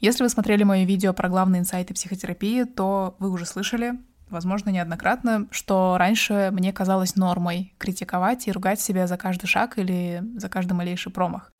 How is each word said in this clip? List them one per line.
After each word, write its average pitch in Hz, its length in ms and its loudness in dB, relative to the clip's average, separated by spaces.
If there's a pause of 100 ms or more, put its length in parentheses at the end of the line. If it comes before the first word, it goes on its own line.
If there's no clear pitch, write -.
Если 240 220 4
вы 240 60 4
смотрели 214 360 2
моё 190 220 4
видео 190 260 2
про 185 160 -2
главные 185 320 4
инсайты 180 340 -4
психотерапии, 196 720 -2
то 196 540 -2
вы 190 120 -2
уже 175 160 -4
слышали, 233 480 -4 (380)
возможно, 190 380 -2
неоднократно, 190 800 0
что 185 480 2
раньше 196 540 2
мне 190 200 0
казалось 190 440 0
нормой 180 600 0
критиковать 190 680 -2
и 196 40 -2
ругать 190 280 0
себя 185 260 0
за 180 100 -2
каждый 180 300 -4
шаг 220 320 0
или 180 440 -2 (140)
за 196 120 -8
каждый 185 240 -2
малейший 175 400 -4
промах. 180 480 -4